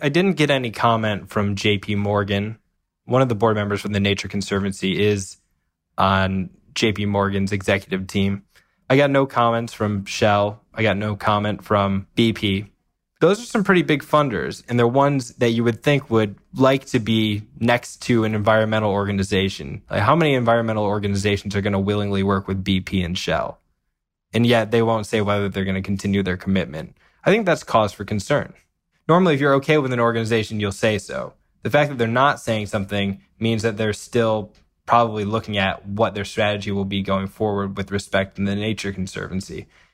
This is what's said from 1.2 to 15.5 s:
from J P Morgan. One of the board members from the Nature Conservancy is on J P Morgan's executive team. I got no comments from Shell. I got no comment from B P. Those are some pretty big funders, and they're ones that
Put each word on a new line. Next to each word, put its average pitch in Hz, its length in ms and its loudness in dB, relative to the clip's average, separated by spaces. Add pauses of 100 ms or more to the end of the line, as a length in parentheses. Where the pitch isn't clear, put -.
from 104 260 -2
J 104 220 0
P 104 180 -4
Morgan. 101 600 -2 (480)
One 123 160 4
of 131 80 2
the 117 60 0
board 110 200 4
members 101 260 -2
from 104 100 -6
the 101 80 0
Nature 101 300 0
Conservancy 98 760 -2
is 101 320 -2 (600)
on 95 520 2 (240)
J 110 200 0
P 104 120 -4
Morgan's 98 460 0
executive 95 560 -4
team. 98 360 -2 (460)
I 131 80 4
got 139 140 4
no 139 140 4
comments 117 480 0
from 104 320 -2
Shell. 104 580 0 (120)
I 113 100 -4
got 101 140 2
no 104 180 -4
comment 104 480 -2
from 98 520 0
B 113 180 4
P. 101 380 -4 (480)
Those 196 200 4
are 240 60 -14
some 214 180 0
pretty 185 200 4
big 143 200 0
funders, 101 640 0
and 120 100 -2
they're 120 80 6
ones 139 500 2
that 120 160 2